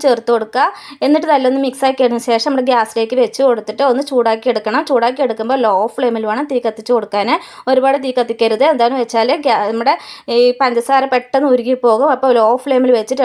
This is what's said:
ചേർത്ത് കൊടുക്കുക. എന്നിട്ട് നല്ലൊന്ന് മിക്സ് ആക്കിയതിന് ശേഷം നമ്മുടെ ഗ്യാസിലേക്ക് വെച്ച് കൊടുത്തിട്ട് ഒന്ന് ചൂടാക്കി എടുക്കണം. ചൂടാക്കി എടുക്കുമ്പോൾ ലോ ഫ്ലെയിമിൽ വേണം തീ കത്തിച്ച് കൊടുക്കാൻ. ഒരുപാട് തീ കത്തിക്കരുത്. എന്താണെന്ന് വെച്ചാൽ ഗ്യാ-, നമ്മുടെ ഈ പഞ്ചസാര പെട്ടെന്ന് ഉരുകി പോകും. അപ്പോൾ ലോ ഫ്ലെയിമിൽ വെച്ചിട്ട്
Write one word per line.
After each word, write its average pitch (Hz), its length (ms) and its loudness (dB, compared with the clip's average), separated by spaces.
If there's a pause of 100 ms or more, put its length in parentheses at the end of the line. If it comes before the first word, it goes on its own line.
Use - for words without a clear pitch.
ചേർത്ത് 240 300 0
കൊടുക്കുക. 226 300 -2 (420)
എന്നിട്ട് 302 280 2
നല്ലൊന്ന് 262 320 2
മിക്സ് 262 240 -4
ആക്കിയതിന് 247 360 0
ശേഷം 233 240 0
നമ്മുടെ 262 200 -2
ഗ്യാസിലേക്ക് 226 520 0
വെച്ച് 240 260 -2
കൊടുത്തിട്ട് 220 420 -2
ഒന്ന് 254 200 -2
ചൂടാക്കി 226 440 0
എടുക്കണം. 220 360 -2
ചൂടാക്കി 254 360 0
എടുക്കുമ്പോൾ 226 400 -2
ലോ 208 60 2 (260)
ഫ്ലെയിമിൽ 226 320 -2
വേണം 269 220 -4
തീ 254 140 -2
കത്തിച്ച് 220 300 -4
കൊടുക്കാൻ. 208 340 -2 (420)
ഒരുപാട് 262 340 2
തീ 262 120 -2
കത്തിക്കരുത്. 240 540 0
എന്താണെന്ന് 247 320 0
വെച്ചാൽ 233 280 0 (140)
ഗ്യാ-, 233 140 2 (100)
നമ്മുടെ 233 260 0 (440)
ഈ 247 100 4 (140)
പഞ്ചസാര 254 400 0 (100)
പെട്ടെന്ന് 269 400 0
ഉരുകി 247 220 0 (100)
പോകും. 240 300 2
അപ്പോൾ 254 240 2
ലോ 220 60 4 (200)
ഫ്ലെയിമിൽ 262 320 2
വെച്ചിട്ട് 247 260 -2